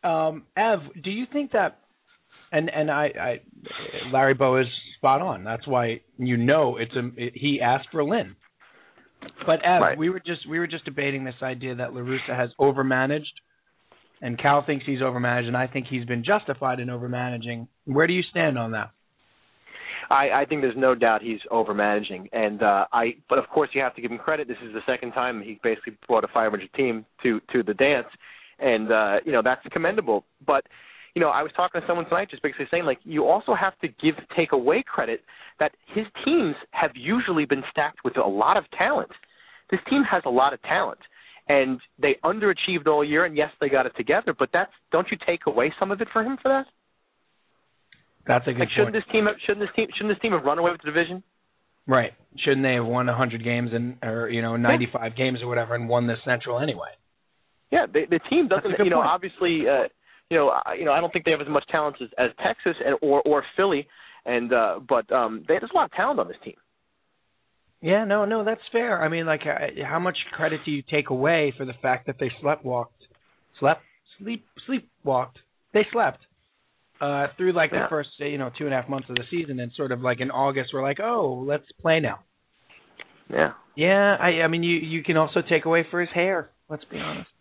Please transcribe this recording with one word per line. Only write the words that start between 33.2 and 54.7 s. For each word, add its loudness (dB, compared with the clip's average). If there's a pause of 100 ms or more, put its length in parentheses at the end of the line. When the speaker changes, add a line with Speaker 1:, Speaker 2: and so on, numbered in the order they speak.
Speaker 2:
also 4
have -2
to -6
give, 0 (220)
take 2
away 2
credit -4 (360)
that 0 (220)
his -2 (200)
teams 2 (160)
have 0
usually 0
been 0
stacked -2
with 0
a 2
lot 4
of 0 (140)
talent. 0 (600)
This 0 (100)
team 4
has 2
a -2
lot 4
of -14
talent, -2 (480)
and 4 (200)
they 4
underachieved 0
all 4
year, 2
and -2
yes, 2 (100)
they 0
got 4
it -6
together, 0
but 0
that's, 0 (200)
don't 2
you -4 (100)
take 0
away 2
some 0
of -2
it -2
for 2
him -4
for 0
that? 2 (1600)
Speaker 1:
That's 2
a -2
good -2
Speaker 2:
Like, 0
shouldn't 2
Speaker 1:
point. 0
Speaker 2:
this -10
team 2
have, 0 (100)
shouldn't 0
this -12
team, 0 (100)
shouldn't -2
this -16
team 0
have 0
run 2
away 2
with -8
the -6
division? -2 (640)
Speaker 1:
Right. 2 (260)
Shouldn't 2
they 4
have 0
won 0
a 0
hundred -2
games -2
and, -4
or, -4
you -2
know, -2
Speaker 2:
Yeah. 0
Speaker 1:
ninety-five 2